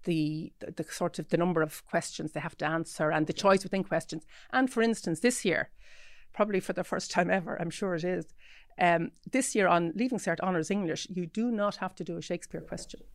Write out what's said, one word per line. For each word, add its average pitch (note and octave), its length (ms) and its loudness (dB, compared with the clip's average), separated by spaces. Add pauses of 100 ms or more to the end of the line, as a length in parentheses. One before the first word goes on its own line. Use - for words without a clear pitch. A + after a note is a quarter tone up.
the, D#3 540 -2
the, - 120 -10
the E3 120 -6
sort - 340 -4
of D#3+ 120 -8
the F3 80 2
number E3 260 2
of - 220 -6
questions - 460 -4
they D3+ 80 -6
have D#3+ 180 -10
to - 80 -4
answer D#3+ 460 0
and D#3 140 2
the D#3+ 80 -4
choice G3 300 6
within F#3+ 200 -2
questions. D#3+ 400 -4 (280)
And B3+ 200 2
for A3+ 100 0
instance, G#3+ 380 0
this B3 260 2
year, D#3+ 240 2 (640)
probably G3+ 260 2
for F#3 140 -4
the F3+ 100 -2
first - 280 -4
time F3+ 200 2
ever, F#3 280 0
I'm E3+ 120 -2
sure F#3+ 240 -2
it D#3 80 -2
is, F3+ 220 -2 (540)
um, E3+ 320 4 (200)
this - 240 0
year G3 120 6
on E3+ 280 4
Leaving A#3+ 240 0
Cert E3 220 -2
Honours F3 280 0
English, F#3+ 400 -2
you F3+ 160 -4
do A3 260 -2
not G3+ 260 0
have F#3+ 180 -6
to - 80 -8
do E3 140 -6
a D#3+ 40 -8
Shakespeare E3+ 400 -6
question. - 400 -12 (140)